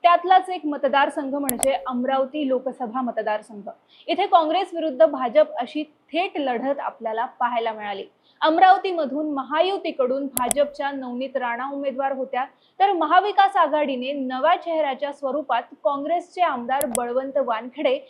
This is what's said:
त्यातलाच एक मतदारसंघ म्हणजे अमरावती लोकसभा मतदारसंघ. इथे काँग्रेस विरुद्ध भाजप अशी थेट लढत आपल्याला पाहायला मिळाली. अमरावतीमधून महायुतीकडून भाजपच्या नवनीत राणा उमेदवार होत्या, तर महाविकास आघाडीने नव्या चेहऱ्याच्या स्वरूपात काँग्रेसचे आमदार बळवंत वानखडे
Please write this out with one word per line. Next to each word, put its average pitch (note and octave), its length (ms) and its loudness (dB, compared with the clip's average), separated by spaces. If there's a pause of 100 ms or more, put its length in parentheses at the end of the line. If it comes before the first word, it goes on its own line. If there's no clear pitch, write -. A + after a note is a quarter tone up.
त्यातलाच F4+ 460 4
एक F4+ 160 -6
मतदारसंघ C#4 680 0
म्हणजे C4+ 380 0 (140)
अमरावती C4+ 600 -2
लोकसभा B3 540 -4
मतदारसंघ. G#3+ 680 -6 (380)
इथे E4+ 180 0
काँग्रेस F4 480 2
विरुद्ध D#4+ 320 4
भाजप C#4+ 480 2
अशी B3+ 300 -6
थेट F4+ 540 -4
लढत C4+ 420 -2
आपल्याला A3+ 460 -4 (140)
पाहायला A#3 320 -2
मिळाली. G#3 340 -8 (360)
अमरावतीमधून E4 920 4
महायुतीकडून C#4+ 1000 -2
भाजपच्या C#4 600 -2
नवनीत C4 460 -8
राणा B3 360 -4
उमेदवार C#4 380 -4
होत्या, C4 340 -4 (340)
तर G4 140 4
महाविकास F#4+ 640 4
आघाडीने D4 560 2
नव्या C4+ 420 0
चेहऱ्याच्या D4 580 -2
स्वरूपात C4+ 600 -4 (100)
काँग्रेसचे D#4 580 -2
आमदार C4+ 460 0
बळवंत B3+ 500 -2
वानखडे B3+ 640 -2 (100)